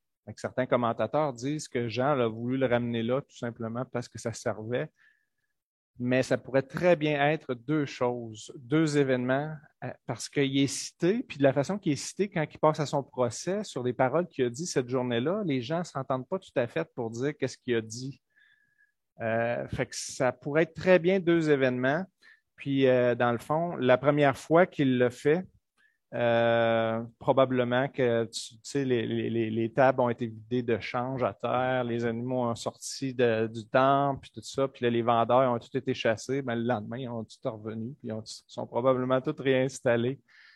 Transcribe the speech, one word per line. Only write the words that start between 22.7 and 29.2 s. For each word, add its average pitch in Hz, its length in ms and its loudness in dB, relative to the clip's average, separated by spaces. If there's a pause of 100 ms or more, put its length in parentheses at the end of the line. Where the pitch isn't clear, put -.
euh, 123 300 6
dans 120 160 4
le 117 80 0
fond, 170 380 -2
la 127 200 6
première 143 400 4
fois 170 300 4
qu'il 131 320 2
le 123 100 6
fait, 156 380 0 (640)
euh, 117 880 2 (160)
probablement 127 680 2
que, 117 360 2
tu, - 280 -12
tu 113 100 -20
sais, 139 220 -2
les, 120 200 2
les, 113 240 -2